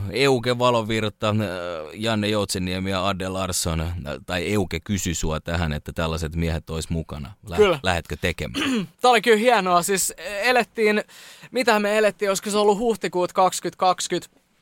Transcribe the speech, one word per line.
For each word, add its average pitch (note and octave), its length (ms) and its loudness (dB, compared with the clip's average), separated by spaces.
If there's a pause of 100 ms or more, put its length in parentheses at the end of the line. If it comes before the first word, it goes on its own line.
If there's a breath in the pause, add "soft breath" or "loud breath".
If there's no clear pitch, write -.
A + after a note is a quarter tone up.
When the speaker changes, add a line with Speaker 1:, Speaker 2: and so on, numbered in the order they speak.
(100)
Speaker 1:
Euke B2 480 2
Valovirta, A2 720 2
äh, G#2 80 2 (580)
Janne G#2+ 340 0
Joutseniemi F#2+ 600 -2
ja F#2+ 180 0
Adde F#2 200 -4
Larsson, F2+ 520 -2
äh, E2 120 -2 (340)
tai F2+ 260 -4
Euke F2 280 -2
kysyi F#2 340 -2
sua D#2 260 -2
tähän, E2+ 320 -2
että D2+ 200 -8
tällaiset D#2+ 440 -4
miehet E2 340 -2
ois D#2+ 200 -6
mukana. D#2+ 420 -8 (160)
Lä-, E2+ 80 -6
Speaker 2:
Kyllä. F#3+ 260 4
Speaker 1:
lähetkö F2 380 -2
tekemään? F2 440 -4 (160)
Speaker 2:
<clears throat> - 200 -10
Tää B3 100 6
oli B3 120 4
kyllä A3+ 160 4
hienoa. F#3+ 440 4
Siis F#3+ 300 -2 (300)
elettiin, A3 640 2 (460 loud breath)
mitä A3+ 300 2
me G#3 180 0
elettiin, G#3 300 0
olisiko G3 220 -2
se G3+ 80 0
ollut G#3 200 4
huhtikuut G3 540 -2
kaksikymmentä - 460 0
kaksikymmentä, - 640 0 (200)